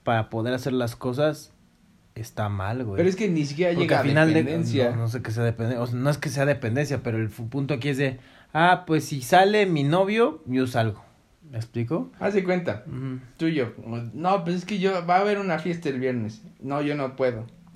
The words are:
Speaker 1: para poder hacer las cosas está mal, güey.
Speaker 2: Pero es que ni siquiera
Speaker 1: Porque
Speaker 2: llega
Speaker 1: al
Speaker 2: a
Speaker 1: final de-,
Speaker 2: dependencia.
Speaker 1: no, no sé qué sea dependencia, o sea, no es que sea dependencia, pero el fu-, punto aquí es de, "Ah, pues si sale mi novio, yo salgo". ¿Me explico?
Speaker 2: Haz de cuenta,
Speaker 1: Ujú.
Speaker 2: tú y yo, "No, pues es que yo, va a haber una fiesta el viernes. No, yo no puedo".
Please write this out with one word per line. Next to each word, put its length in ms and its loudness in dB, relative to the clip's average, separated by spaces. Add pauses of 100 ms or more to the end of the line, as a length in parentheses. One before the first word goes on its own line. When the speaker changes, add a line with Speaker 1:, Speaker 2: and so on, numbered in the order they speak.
Speaker 1:
para 260 0
poder 240 -2
hacer 200 -2
las 200 -2
cosas 580 -2 (640)
está 360 -6
mal, 340 -4
güey. 140 -4
Speaker 2:
Pero 100 4
es 80 0
que 120 -2
ni 180 0
siquiera 260 0
Speaker 1:
Porque 120 2
Speaker 2:
llega 160 4
Speaker 1:
al 60 0
Speaker 2:
a 20 2
Speaker 1:
final 200 6
de-, 140 4
Speaker 2:
dependencia. 480 0
Speaker 1:
no, 60 -2
no 120 0
sé 140 -4
qué 80 -6
sea 140 0
dependencia, 380 -2
o 40 -2
sea, 120 -4
no 120 2
es 80 0
que 100 -6
sea 160 0
dependencia, 580 0
pero 140 -2
el 140 -2
fu-, 180 -10
punto 260 -4
aquí 140 -4
es 80 0
de, 220 0 (340)
"Ah, 340 4
pues 200 2
si 160 -6
sale 420 6
mi 200 2
novio, 600 2
yo 200 0
salgo". 360 0 (480)
¿Me 60 -10
explico? 540 -4 (100)
Speaker 2:
Haz 140 -2
de 100 2
cuenta, 420 -2
Speaker 1:
Ujú. 340 -8 (180)
Speaker 2:
tú 80 -2
y 80 0
yo, 180 -2 (400)
"No, 320 0
pues 120 -2
es 100 -6
que 140 -4
yo, 260 0
va 100 4
a 40 6
haber 180 2
una 200 -2
fiesta 300 -4
el 120 -2
viernes. 420 -4 (180)
No, 220 -4
yo 140 -2
no 200 -4
puedo". 300 -2 (300)